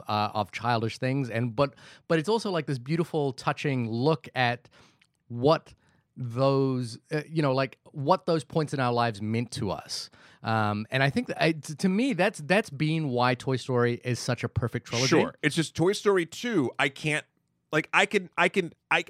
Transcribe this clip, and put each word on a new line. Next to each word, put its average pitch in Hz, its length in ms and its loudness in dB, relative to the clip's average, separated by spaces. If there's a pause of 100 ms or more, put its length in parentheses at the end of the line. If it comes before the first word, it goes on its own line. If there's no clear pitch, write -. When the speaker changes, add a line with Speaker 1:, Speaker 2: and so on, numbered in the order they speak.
Speaker 1:
uh, 107 260 0
of 104 180 -2
childish 113 460 -2
things. 131 320 -2
And, 117 260 -2
but, 143 180 0 (320)
but 165 120 2
it's 151 100 -4
also, 214 220 0
like, 160 160 -2
this 139 120 -4
beautiful, 147 540 -2
touching 131 580 -2
look 135 440 0
at 123 340 0 (600)
what 135 440 2 (440)
those, 127 800 0 (140)
uh, 151 160 -2
you 160 140 -2
know, 135 100 4
like, 135 260 -2 (140)
what 156 340 0
those 165 180 0
points 156 300 -2
in 135 60 -2
our 120 120 2
lives 117 280 0
meant 113 320 -2
to 101 180 -4
us. - 400 -8 (320)
Um, 107 480 0
and 131 120 0
I 139 80 4
think 247 180 -4
that, - 140 -4
I, 160 100 2
t-, 156 220 -8
to 190 140 0
me, 233 240 0
that's, 196 280 0
that's 185 300 0
been 151 380 0
why 123 260 2
Toy 131 220 -2
Story 120 480 0
is 123 140 -2
such - 260 -4
a 117 40 -2
perfect - 380 -4
trilogy. 123 220 0
Speaker 2:
Sure. 123 340 4
It's 147 140 0
just 160 180 -2
Toy 175 180 2
Story 196 340 2
two, 208 520 0
I 143 120 2
can't, 151 340 -4 (480)
like, 156 200 0
I 190 140 6
can, 196 220 -2 (100)
I 180 100 4
can, 180 240 -2 (180)
I, 170 180 2